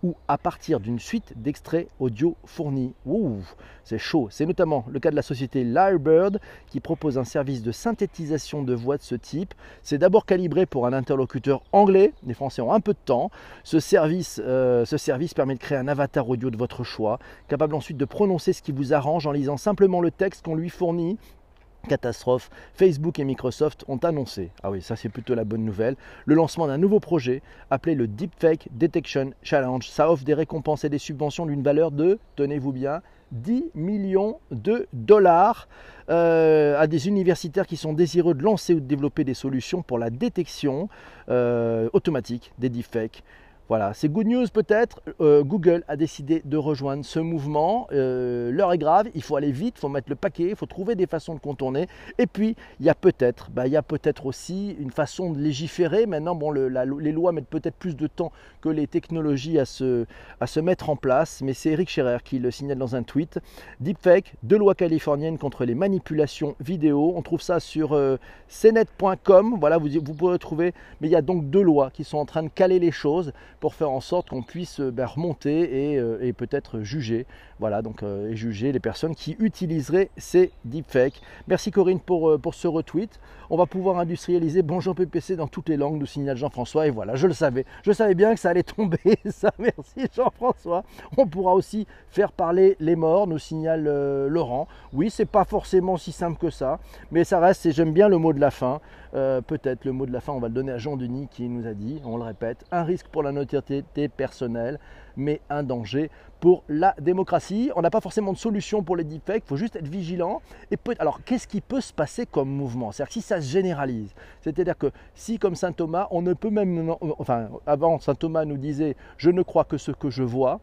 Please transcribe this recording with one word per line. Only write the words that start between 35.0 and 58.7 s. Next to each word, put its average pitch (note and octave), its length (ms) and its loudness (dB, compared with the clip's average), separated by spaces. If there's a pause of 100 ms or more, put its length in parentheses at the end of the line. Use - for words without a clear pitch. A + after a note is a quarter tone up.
euh, D#3+ 680 6
à D#3 100 6
des D#3 200 0
universitaires F#3 580 0
qui D#3+ 120 -10
sont D#3 160 -4
désireux E3+ 400 4
de C3+ 100 -2
lancer F#3+ 300 2
ou D#3+ 80 2
de C3+ 40 -8
développer C#3+ 380 -2
des C3 100 -2
solutions C3+ 480 -4
pour B2 180 -4
la A#2 100 -2
détection, D3+ 800 -4 (400)
euh, A#2 640 2
automatique B2 680 -2
des B2 80 -2
deepfakes. A#2 560 -6 (460)
Voilà, G#2+ 240 0
c'est D3+ 160 -2
good F#3+ 160 0
news A#3+ 260 2
peut-être. A3 480 0 (220)
Euh, D3 220 8
Google E3+ 440 2
a D3+ 80 -4
décidé D#3 480 -2
de D3 140 -2
rejoindre C#3 480 -2
ce - 140 -4
mouvement. E3 720 0
Euh, B2+ 600 0
l'heure F3 220 2
est F3 60 2
grave, F3 340 4
il D#3 80 -6
faut D3+ 140 -4
aller C#3+ 160 0
vite, F3 260 -4
il - 40 -10
faut C#3+ 80 -2
mettre C#3 200 -6
le C#3+ 60 -4
paquet, E3+ 340 -2
il G#3 60 -4
faut F3 100 -8
trouver F#3+ 300 -6
des F#3 100 0
façons D#3+ 300 -8
de C#3 40 -14
contourner. C#3 480 -4 (300)
Et B3 80 4
puis, A3 300 -2 (240)
il C#3 80 2
y - 20 6
a D3+ 60 4
peut-être, - 560 2
bah, B2 160 -2
il C3+ 60 0
y D#3 40 4
a D3 60 2
peut-être D#3 420 -2
aussi F#3+ 540 -8
une C#3 100 -8
façon D#3+ 440 -4
de C#3+ 40 -4
légiférer. D#3 680 0
Maintenant, E3 260 -4
bon, D3+ 160 -4
le, C3+ 180 0
la, B2+ 180 -2
les D3 260 -2
lois E3+ 200 2
mettent D3+ 140 -4
peut-être D#3 300 -6
plus E3+ 200 -6
de D3 120 -4
temps E3 240 -6 (300)
que D#3 80 -2
les D3+ 180 0